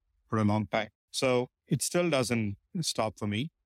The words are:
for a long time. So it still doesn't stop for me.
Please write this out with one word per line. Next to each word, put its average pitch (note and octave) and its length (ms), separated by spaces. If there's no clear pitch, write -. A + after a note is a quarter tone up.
for A2+ 80
a G#2+ 60
long G#2 240
time. A2 220
So B2+ 380
it D3 140
still F3 280
doesn't A#2 480
stop A2 360
for A2 100
me. G#2+ 220